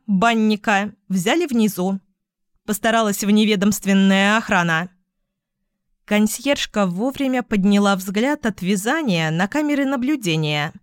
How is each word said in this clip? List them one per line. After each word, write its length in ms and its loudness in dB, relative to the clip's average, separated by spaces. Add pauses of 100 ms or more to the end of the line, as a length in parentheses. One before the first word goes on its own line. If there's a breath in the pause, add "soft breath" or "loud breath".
банника, 840 0 (160)
взяли 360 0
внизу. 540 0 (640)
Постаралась 580 0
вневедомственная 1120 2
охрана. 520 0 (1160)
Консьержка 800 0
вовремя 580 -2
подняла 520 2
взгляд 500 -2
от 160 -6
вязания 680 -2
на 160 0
камеры 380 -2
наблюдения. 960 -2